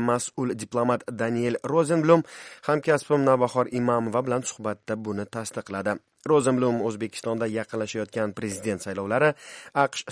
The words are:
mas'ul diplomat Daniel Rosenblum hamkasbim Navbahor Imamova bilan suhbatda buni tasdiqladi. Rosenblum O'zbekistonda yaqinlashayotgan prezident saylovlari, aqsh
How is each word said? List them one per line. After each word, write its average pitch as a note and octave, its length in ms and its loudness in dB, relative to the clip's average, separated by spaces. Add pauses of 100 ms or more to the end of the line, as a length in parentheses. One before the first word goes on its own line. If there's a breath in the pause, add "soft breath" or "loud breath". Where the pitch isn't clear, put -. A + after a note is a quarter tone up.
mas'ul B2 520 -2
diplomat A#2+ 420 0 (160)
Daniel A#2 380 0 (140)
Rosenblum D#3+ 520 4 (440 loud breath)
hamkasbim D3 640 2
Navbahor B2 380 2 (120)
Imamova A#2+ 480 2
bilan B2+ 140 0 (100)
suhbatda G#2+ 440 -6 (100)
buni G2+ 200 -4 (100)
tasdiqladi. G#2 640 -6 (340)
Rosenblum B2+ 560 4
O'zbekistonda A2+ 580 -4 (120)
yaqinlashayotgan G#2+ 800 -4
prezident G2+ 480 -4
saylovlari, G#2 480 0 (500 loud breath)
aqsh - 280 -2